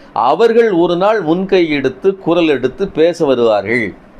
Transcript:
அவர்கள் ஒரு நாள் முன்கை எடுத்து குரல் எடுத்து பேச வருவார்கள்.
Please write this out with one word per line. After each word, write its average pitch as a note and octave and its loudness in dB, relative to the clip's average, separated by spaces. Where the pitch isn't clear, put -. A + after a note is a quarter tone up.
அவர்கள் G#3+ 2
ஒரு F3 0
நாள் G#3 0
முன்கை F3 0
எடுத்து D3 -2
குரல் E3+ 0
எடுத்து C3+ -2
பேச D#3+ 0
வருவார்கள். A2+ 0